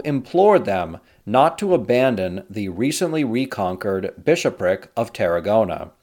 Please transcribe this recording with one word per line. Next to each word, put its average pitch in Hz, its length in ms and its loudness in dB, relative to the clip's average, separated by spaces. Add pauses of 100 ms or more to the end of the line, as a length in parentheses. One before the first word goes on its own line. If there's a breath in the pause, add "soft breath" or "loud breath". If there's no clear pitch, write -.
implored 170 600 2
them 87 340 -4 (260 soft breath)
not 135 340 2
to 190 140 0
abandon 110 760 0
the 98 200 -6
recently 151 540 -2
reconquered 101 920 -4 (100)
bishopric 98 720 0
of 117 180 -4
Tarragona. 90 760 0 (120)